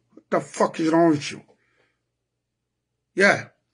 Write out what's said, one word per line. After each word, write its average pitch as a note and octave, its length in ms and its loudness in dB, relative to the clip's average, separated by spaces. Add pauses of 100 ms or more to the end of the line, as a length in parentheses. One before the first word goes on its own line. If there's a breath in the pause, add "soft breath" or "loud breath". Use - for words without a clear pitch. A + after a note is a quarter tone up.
(160)
What - 160 -20
the E3+ 100 0
fuck - 380 -4
is D#3+ 100 -2
wrong E3 220 4
with C#3+ 200 -4
you? - 100 -16 (1700)
Yeah. F3 340 2 (240)